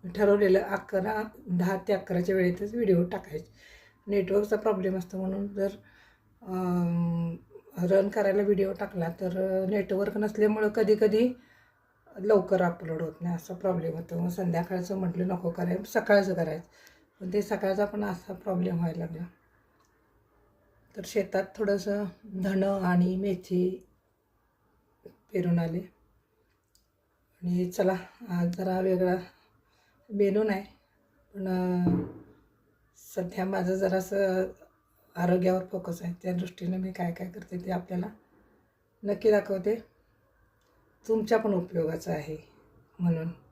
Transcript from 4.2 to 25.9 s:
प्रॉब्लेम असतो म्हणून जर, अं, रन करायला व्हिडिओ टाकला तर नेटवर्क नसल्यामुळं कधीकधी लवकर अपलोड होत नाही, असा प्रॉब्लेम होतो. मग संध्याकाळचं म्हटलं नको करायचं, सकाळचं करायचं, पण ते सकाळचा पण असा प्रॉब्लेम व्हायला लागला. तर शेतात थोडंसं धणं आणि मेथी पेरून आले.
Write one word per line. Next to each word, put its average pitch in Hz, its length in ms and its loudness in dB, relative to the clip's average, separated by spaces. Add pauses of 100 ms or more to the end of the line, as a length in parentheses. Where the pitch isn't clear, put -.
प्रॉब्लेम 190 420 0
असतो 180 200 -8
म्हणून 190 300 -4
जर, 196 200 -2 (760)
अं, 170 960 0 (420)
रन 190 320 4
करायला 202 320 2
व्हिडिओ 196 380 2
टाकला 180 300 -4
तर 190 600 -2
नेटवर्क 202 480 0
नसल्यामुळं 214 520 2
कधीकधी 214 640 4 (840)
लवकर 190 440 4
अपलोड 165 400 -2
होत 160 200 -8
नाही, 170 140 -2
असा 170 180 -10
प्रॉब्लेम 170 420 -2
होतो. 170 240 -8
मग 175 100 -2
संध्याकाळचं 180 680 -2
म्हटलं 180 300 -2
नको 180 220 -2
करायचं, 180 340 -2
सकाळचं 202 500 4
करायचं, 165 340 -4 (540)
पण 185 120 -8
ते 208 80 2
सकाळचा 202 440 0
पण 208 180 -6
असा 190 300 -6
प्रॉब्लेम 180 420 -2
व्हायला 170 300 -2
लागला. 165 180 -8 (1700)
तर 202 80 -10
शेतात 196 380 0 (120)
थोडंसं 202 480 0 (200)
धणं 190 580 0
आणि 180 340 4
मेथी 185 720 -2 (1160)
पेरून 175 540 -2
आले. 165 200 -2 (1600)